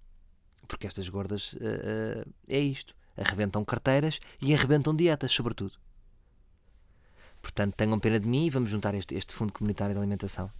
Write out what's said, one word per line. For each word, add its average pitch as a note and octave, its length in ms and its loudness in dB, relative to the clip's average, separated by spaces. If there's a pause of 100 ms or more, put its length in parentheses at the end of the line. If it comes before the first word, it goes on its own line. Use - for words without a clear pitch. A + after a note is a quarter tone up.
(680)
Porque - 180 -8
estas F#2 220 -8
gordas, G2 520 -6
eh, A2 640 -4 (240)
eh, - 80 0
é C#3+ 40 4
isto. C#3 340 -2 (220)
Arrebentam G#2 480 2
carteiras C#3 540 2 (240)
e C#3 100 4
arrebentam C#3+ 420 6
dietas, D#3 360 2
sobretudo. A2 440 -2 (1700)
Portanto, - 360 -2
tenham G#2+ 240 2
pena A2 180 4
de G#2 80 0
mim C#3 200 4
e D#3 40 0
vamos B2 200 0
juntar G#2 240 -2
este, G2 200 -6
este - 200 -6
Fundo G#2+ 180 -2
Comunitário G2+ 420 -2
de G2 40 -2
Alimentação, G2+ 600 -4